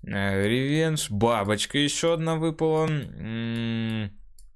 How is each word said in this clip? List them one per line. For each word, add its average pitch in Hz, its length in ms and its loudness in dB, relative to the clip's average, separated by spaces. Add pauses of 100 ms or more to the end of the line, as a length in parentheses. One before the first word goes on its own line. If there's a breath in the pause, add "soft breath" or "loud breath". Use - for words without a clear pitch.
Э, 98 420 0
ревенж. 147 640 2
Бабочка 107 680 2
еще 147 340 2
одна 160 240 0
выпала. 160 520 2
М, 113 1200 -4 (440)